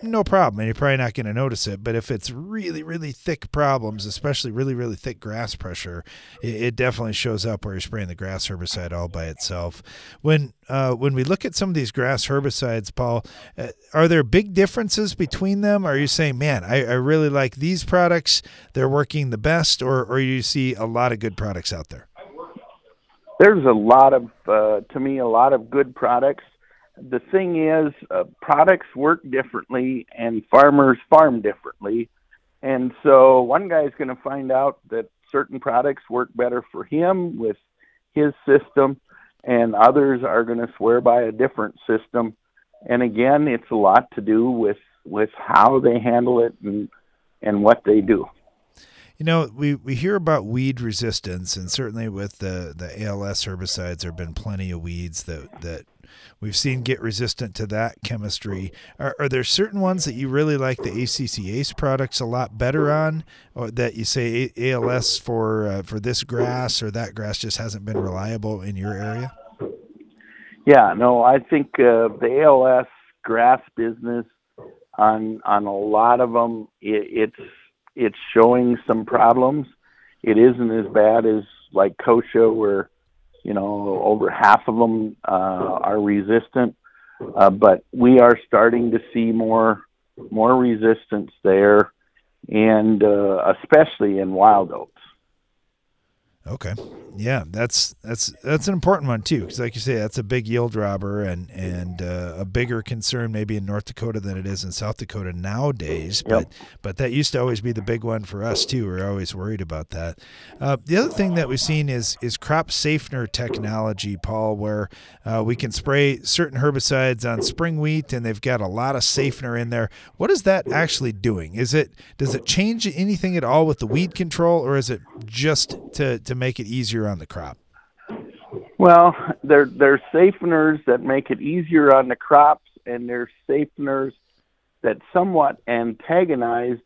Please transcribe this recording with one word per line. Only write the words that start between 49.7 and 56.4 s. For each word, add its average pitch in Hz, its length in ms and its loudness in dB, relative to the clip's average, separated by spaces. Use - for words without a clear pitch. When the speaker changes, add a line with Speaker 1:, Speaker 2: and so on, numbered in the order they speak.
Speaker 1:
we 127 220 -6
hear 180 180 -2
about 156 320 0
weed 127 340 -4
resistance, 98 760 -6
and 90 160 -10
certainly 113 380 -8
with 98 300 -10
the, 90 360 -8
the 90 280 -14
A - 20 -6
L 101 180 -8
S 98 220 -6
herbicides, 90 560 -8
there 87 120 -10
have 80 40 -16
been 85 160 -10
plenty 95 380 -8
of 85 100 -8
weeds 85 440 -10
that, - 360 -14
that 82 240 -14